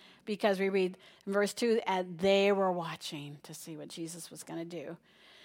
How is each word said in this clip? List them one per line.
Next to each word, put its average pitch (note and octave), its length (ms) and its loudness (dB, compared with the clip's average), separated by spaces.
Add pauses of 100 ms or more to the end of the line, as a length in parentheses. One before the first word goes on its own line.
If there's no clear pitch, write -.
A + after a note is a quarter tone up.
(240)
because G3+ 340 2
we F#3+ 100 2
read F#3 280 2 (300)
in G3 60 -4
verse G3+ 200 2
two, A#3 340 2
"And F#3 320 -2
they G3 340 6
were F#3+ 200 4
watching D#3 720 -6
to - 100 -18
see D#3+ 240 -12
what D3 120 -12
Jesus E3+ 420 -10
was D#3+ 120 -16
gonna E3 220 -8
do E3 320 -8 (480)